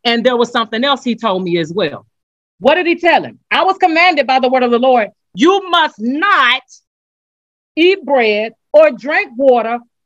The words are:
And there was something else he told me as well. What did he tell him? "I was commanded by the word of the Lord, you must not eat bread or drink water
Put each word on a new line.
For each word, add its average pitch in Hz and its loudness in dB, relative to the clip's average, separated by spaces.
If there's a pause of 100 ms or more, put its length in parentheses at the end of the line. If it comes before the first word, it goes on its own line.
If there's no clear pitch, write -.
And 233 -2
there 254 2
was 233 0
something 226 -4
else 277 -2
he 226 -4
told 190 -4
me 175 -2
as 160 -4
well. 160 -6 (540)
What 269 2
did 359 -2
he 339 0
tell 320 0
him? 113 -14 (120)
"I 269 0
was 381 0
commanded 330 2
by 262 2
the 247 0
word 254 0
of 240 0
the 233 0
Lord, 240 2 (240)
you 370 0
must 330 0
not 269 0 (1120)
eat 359 0
bread 226 -2 (180)
or 302 6
drink 285 -6
water 240 0 (260)